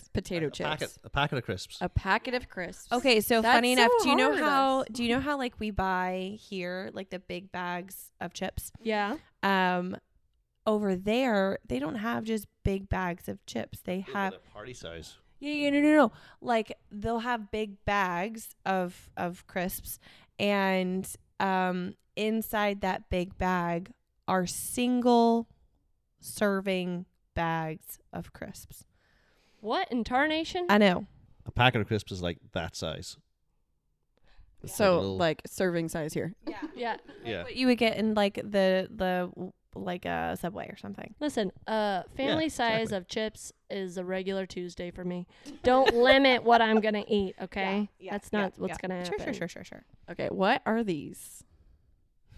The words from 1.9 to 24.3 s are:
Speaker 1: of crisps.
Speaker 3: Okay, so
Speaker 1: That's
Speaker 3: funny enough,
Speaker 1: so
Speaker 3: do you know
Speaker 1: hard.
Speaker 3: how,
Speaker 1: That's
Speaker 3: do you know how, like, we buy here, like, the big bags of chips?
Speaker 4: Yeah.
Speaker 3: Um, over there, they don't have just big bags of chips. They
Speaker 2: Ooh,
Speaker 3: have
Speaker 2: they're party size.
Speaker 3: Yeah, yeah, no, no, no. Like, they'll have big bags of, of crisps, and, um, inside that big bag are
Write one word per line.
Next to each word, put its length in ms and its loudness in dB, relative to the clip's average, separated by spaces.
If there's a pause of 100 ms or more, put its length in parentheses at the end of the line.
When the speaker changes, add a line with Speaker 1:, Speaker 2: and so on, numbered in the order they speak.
Speaker 1:
of 120 -4
crisps. 460 -12
Speaker 3:
Okay, 260 4
so 220 4
Speaker 1:
That's 120 6
Speaker 3:
funny 200 6
enough, 240 8
Speaker 1:
so 80 4
Speaker 3:
do 60 4
you 40 6
know 160 6
Speaker 1:
hard. 120 0
Speaker 3:
how, 400 4
Speaker 1:
That's 100 -12
Speaker 3:
do 100 -4
you 60 2
know 100 2
how, 180 -2
like, 220 -6
we 120 -4
buy 680 -2
here, 540 -8
like, 160 -10
the 100 -10
big 320 -12
bags 600 -8 (100)
of 120 -8
chips? 380 -8 (100)
Speaker 4:
Yeah. 360 -2 (260)
Speaker 3:
Um, 540 2 (680)
over 300 2
there, 720 0
they 120 -2
don't 160 -4
have 280 -4
just 240 -4 (160)
big 240 -2
bags 400 -4
of 180 -10
chips. 360 -8
They 280 -6
Speaker 2:
Ooh, 40 -10
Speaker 3:
have 180 -2
Speaker 2:
they're 80 -14 (140)
party 200 -14
size. 440 -14 (220)
Speaker 3:
Yeah, 120 -8
yeah, 200 0
no, 100 4
no, 140 8
no. 160 8 (280)
Like, 380 -2 (120)
they'll 300 -4
have 320 -6
big 320 -6
bags 720 -2 (100)
of, 520 -2
of 300 -6
crisps, 520 -6 (400)
and, 680 2 (360)
um, 540 0 (200)
inside 640 -2
that 280 -4
big 280 -2
bag 540 0 (360)
are 200 2